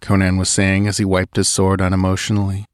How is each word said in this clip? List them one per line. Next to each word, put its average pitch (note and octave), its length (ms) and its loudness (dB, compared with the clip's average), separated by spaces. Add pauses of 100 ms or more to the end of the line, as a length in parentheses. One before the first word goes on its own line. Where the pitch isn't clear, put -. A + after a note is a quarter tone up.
Conan F#2+ 360 2
was F#2 120 -2
saying G2 380 2
as G2+ 100 -4
he G#2 80 -2
wiped F#2 320 -2
his G2 100 0
sword F#2+ 340 0
unemotionally. F#2+ 920 -2